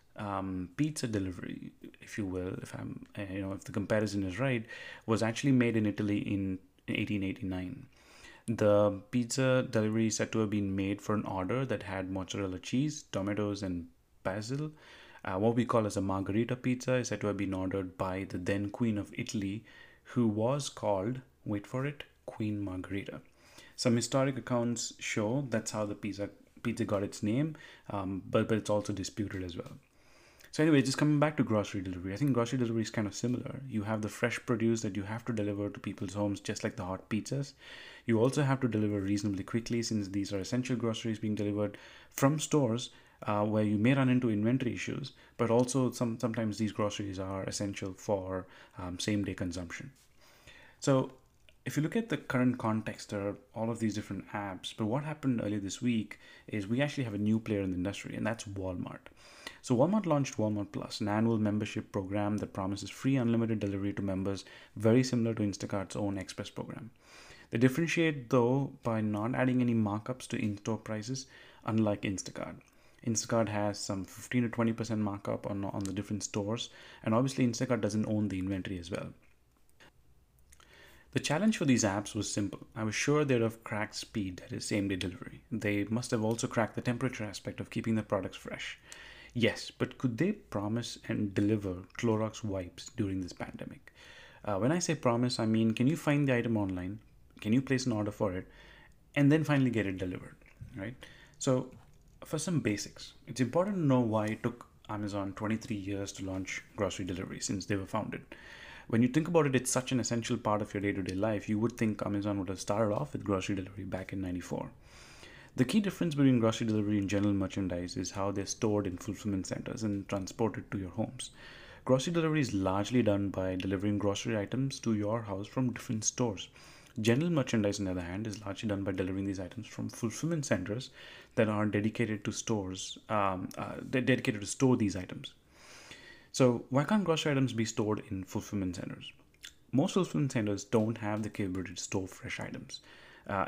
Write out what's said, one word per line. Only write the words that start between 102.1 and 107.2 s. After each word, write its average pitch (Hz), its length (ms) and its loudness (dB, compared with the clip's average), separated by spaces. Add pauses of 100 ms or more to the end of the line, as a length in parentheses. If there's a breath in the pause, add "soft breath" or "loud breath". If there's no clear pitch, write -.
for - 160 -6
some 156 220 0
basics, - 520 -2 (140)
it's - 140 -2
important 170 340 2
to 180 60 0
know 135 180 6
why 107 280 2
it 110 160 -4
took - 240 -4 (220)
Amazon 101 440 -4
twenty-three 110 420 -2
years 98 380 -4
to 98 120 -8
launch 95 380 -4 (140)
grocery 98 280 0
delivery 92 360 -6